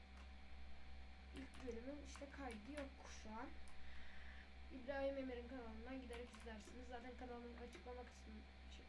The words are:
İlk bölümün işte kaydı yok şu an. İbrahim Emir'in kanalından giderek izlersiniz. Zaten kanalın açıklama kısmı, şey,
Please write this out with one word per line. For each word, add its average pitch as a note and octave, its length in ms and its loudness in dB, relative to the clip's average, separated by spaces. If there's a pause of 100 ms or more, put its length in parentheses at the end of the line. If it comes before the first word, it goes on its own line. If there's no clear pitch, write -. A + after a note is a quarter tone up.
(1400)
İlk C4+ 300 -2
bölümün C4 400 2
işte C#4+ 240 -2
kaydı B3+ 420 0
yok C#4+ 180 2 (320)
şu G#3+ 80 -2
an. A#3 180 2 (1300)
İbrahim C#4 420 6
Emir'in A#3+ 300 4
kanalından A#3+ 540 0
giderek A#3+ 260 0 (120)
izlersiniz. A3+ 480 -4
Zaten B3 300 -2
kanalın A#3+ 380 -2 (120)
açıklama B3 360 -4
kısmı, G#3+ 300 -6 (420)
şey, - 120 -6